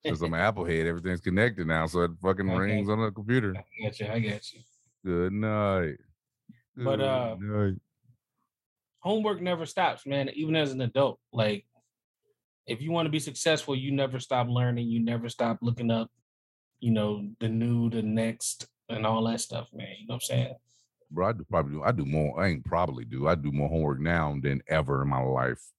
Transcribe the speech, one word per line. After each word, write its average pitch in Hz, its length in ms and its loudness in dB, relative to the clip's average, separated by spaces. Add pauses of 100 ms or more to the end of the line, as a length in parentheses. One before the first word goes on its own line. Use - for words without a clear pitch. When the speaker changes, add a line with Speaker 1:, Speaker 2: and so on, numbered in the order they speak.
Speaker 1:
since 80 200 -2
I'm 82 120 0
an 82 60 0
Speaker 2:
<laughs> - 20 4
Speaker 1:
Apple 101 240 2
head, 82 220 2
everything's 85 340 -2
connected 92 460 2
now, 80 200 2
so 87 140 0
it 85 100 2 (100)
fucking 95 280 0
Speaker 2:
Okay. 92 40 0
Speaker 1:
rings 101 360 0
on 107 120 2
the 110 100 0
computer. 107 460 -2
Speaker 2:
I - 260 -12
got - 160 -6
you. 104 80 -6
I 113 120 -2
got 104 340 -6
you. - 80 -20 (420)
Speaker 1:
Good 92 300 0
night. 101 640 0 (880)
Speaker 2:
But, 135 160 2
Speaker 1:
Good - 20 2
Speaker 2:
uh, 127 380 0
Speaker 1:
night. 104 360 0 (1200)
Speaker 2:
homework 208 420 0
never 175 240 -2
stops, - 400 0
man, 139 240 -2
even 156 260 -2
as 147 160 2
an 131 100 -4
adult. 127 380 2 (120)
Like, 107 340 0 (1000)
if 117 160 -6
you 160 100 -4
wanna 165 180 2
be 151 100 0
successful, 147 560 0
you 135 160 -2
never 135 280 0
stop 123 300 0
learning. 120 400 2
You 117 140 2
never 117 260 -2
stop 117 320 0
looking 117 300 0
up, 113 200 0 (680)
you 117 120 2
know, 104 480 2
the 113 100 0
new, 117 400 2
the 113 140 -2
next, 113 640 -2 (220)
and 110 160 -4
all 110 200 4
that 113 160 0
stuff, - 320 -8
man. - 260 -12
You - 80 -18
know 123 80 -4
what - 20 -6
I'm - 40 -6
saying? - 340 -2 (560)
Speaker 1:
Bro, 90 180 0
I - 40 0
do 92 120 -6
probably 73 280 0
do. 73 100 -6
I 101 80 4
do 87 140 0
more. 73 360 0
I 98 80 2
ain't 71 160 -2
probably 73 400 -2
do. 64 220 -2
I 85 80 6
do 73 160 -2
more 71 180 2
homework 76 300 2
now 78 420 2
than 67 260 0
ever 71 360 2
in 71 60 2
my 65 120 2
life. 64 580 -2